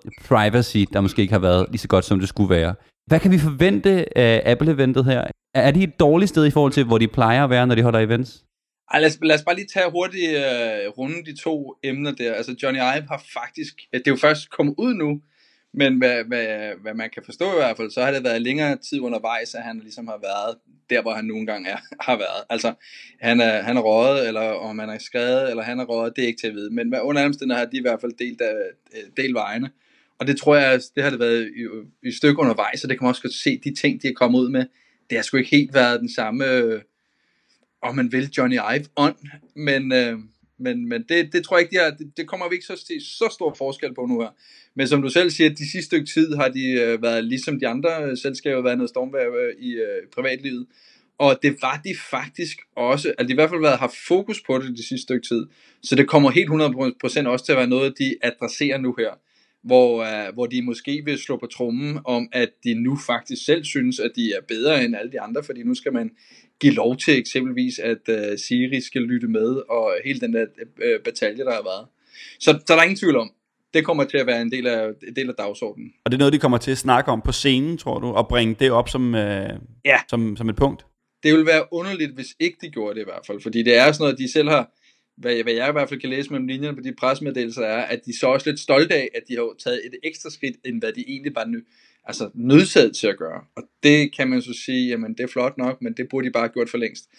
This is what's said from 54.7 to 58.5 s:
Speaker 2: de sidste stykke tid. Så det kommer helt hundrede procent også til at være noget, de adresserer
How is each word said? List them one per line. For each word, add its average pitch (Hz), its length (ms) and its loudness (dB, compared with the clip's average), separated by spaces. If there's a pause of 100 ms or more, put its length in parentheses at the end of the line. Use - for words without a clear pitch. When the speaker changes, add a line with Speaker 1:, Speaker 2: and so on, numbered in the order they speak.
Speaker 2:
de 113 120 -12
sidste 127 140 -8
stykke 127 260 -4
tid. 113 180 -2 (360)
Så - 120 -2
det 139 140 6
kommer 143 220 6
helt 151 180 4
hundrede 135 520 0
procent 135 280 -2
også 123 160 -2
til 156 80 0
at 135 60 4
være 127 80 2
noget, 131 320 0
de 135 240 -2
adresserer 127 560 -4